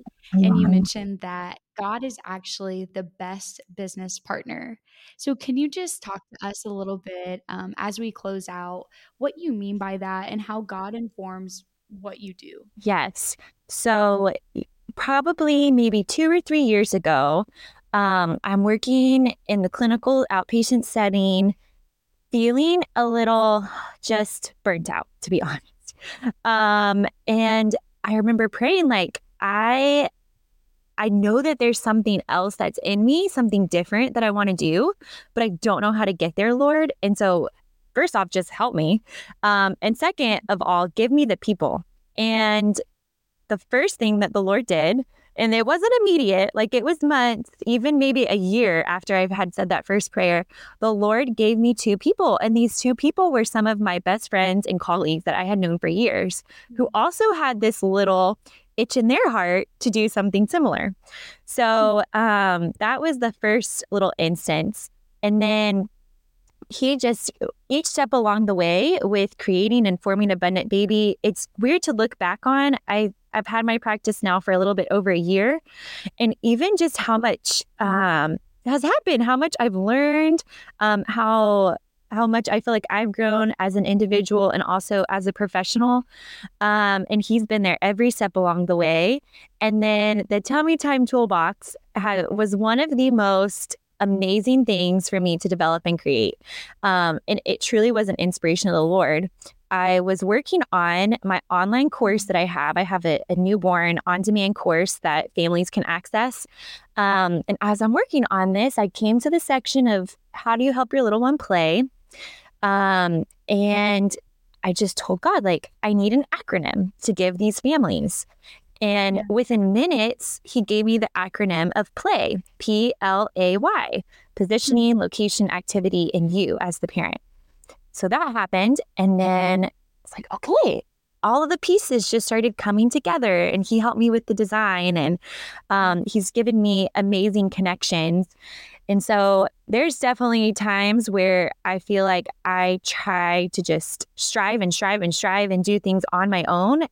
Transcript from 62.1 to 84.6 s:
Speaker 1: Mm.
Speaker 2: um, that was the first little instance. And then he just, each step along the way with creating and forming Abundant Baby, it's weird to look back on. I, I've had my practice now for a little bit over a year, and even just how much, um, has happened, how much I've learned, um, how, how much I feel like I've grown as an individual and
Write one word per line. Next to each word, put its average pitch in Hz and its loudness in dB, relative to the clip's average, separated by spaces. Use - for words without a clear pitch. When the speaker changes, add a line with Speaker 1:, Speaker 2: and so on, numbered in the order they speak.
Speaker 1:
Mm. 214 2
Speaker 2:
um, 196 2
that 226 -2
was 294 -2
the 233 -2
first 214 -2
little 196 2
instance. 165 -2
And 208 2
then 214 0
he 262 -2
just, 240 -2
each 294 0
step 277 -2
along 214 2
the 202 0
way 180 2
with 202 0
creating 208 2
and 180 -2
forming 202 0
Abundant 185 0
Baby, 208 2
it's 208 -2
weird 285 2
to 294 -2
look 220 -2
back 185 -6
on. 277 2
I, 208 0
I've 214 -4
had 226 -2
my 226 0
practice 214 -4
now 190 0
for 196 -2
a 185 4
little 196 2
bit 185 -2
over 196 0
a 175 2
year, 190 2
and 233 2
even 269 2
just 339 0
how 226 0
much, - -2
um, 185 0
has 254 0
happened, 330 0
how 254 2
much 320 -2
I've 220 0
learned, 294 2
um, 208 2
how, 214 2
how 226 0
much 220 0
I 214 0
feel 233 -2
like 214 0
I've 208 -2
grown 220 0
as 190 0
an 196 2
individual 202 2
and 165 0